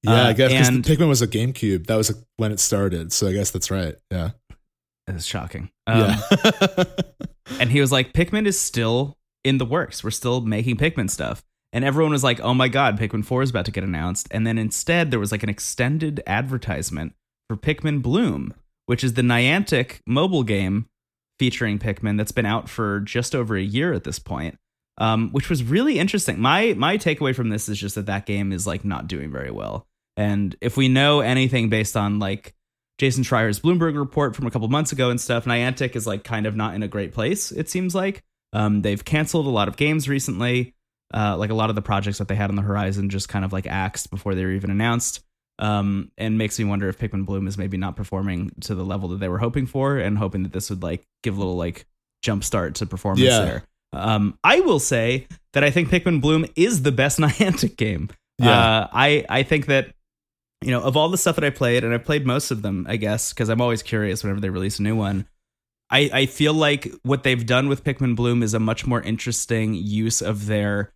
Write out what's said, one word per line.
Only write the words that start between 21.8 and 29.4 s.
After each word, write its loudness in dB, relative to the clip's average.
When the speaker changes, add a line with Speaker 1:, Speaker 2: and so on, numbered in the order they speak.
Speaker 2:
that's -2
been -2
out -2
for -2
just -4
over -2
a 0
year -2
at -4
this -8
point, -8
um, 0
which -2
was 0
really 2
interesting. 0
My, 2
my 0
takeaway 0
from -2
this -4
is -4
just -6
that -6
that -4
game -2
is, -4
like, -6
not -4
doing -6
very -8